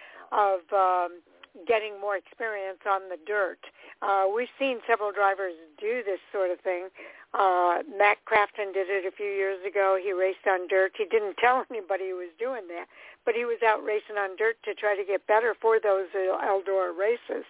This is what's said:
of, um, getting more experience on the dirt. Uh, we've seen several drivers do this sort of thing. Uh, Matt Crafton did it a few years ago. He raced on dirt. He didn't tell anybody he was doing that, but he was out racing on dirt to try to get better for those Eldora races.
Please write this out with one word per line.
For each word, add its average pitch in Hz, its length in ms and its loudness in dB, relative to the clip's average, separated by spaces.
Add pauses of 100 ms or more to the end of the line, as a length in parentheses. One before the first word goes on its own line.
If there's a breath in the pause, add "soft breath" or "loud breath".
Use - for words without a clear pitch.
(320 loud breath)
of, 202 280 2 (120)
um, 180 500 2 (440)
getting 214 340 0
more 202 160 -2
experience 196 720 -8
on 190 220 0
the 180 80 -8 (100)
dirt. 202 320 -2 (440 loud breath)
Uh, 196 300 2
we've 233 260 -4
seen 262 280 -2
several 214 240 0
drivers 196 440 0 (240)
do 226 260 -4
this 190 160 -4 (120)
sort 190 180 0
of 175 100 -6
thing. 185 280 -6 (460 loud breath)
Uh, 180 480 4 (160)
Matt 208 260 4
Crafton 208 480 0
did 190 160 -2
it 190 160 -2
a 190 60 -4
few 208 160 -8
years 196 380 -4
ago. 190 360 2
He 196 120 -4
raced 185 360 -2
on 180 200 0
dirt. 190 280 4
He 214 100 -2
didn't 208 320 0
tell 247 320 4
anybody 190 360 -6
he 190 60 -6
was 180 260 -10
doing 233 300 -8
that, 175 180 -12 (380 loud breath)
but 233 100 0
he 233 100 -2
was 233 220 -2
out 214 180 2
racing 214 320 -4
on 190 200 -4
dirt 220 280 0
to 208 100 -6
try 208 220 -2
to 196 80 -4
get 185 220 -2
better 220 340 2
for 226 200 4
those 196 340 2
Eldora 190 840 0
races. 214 540 -2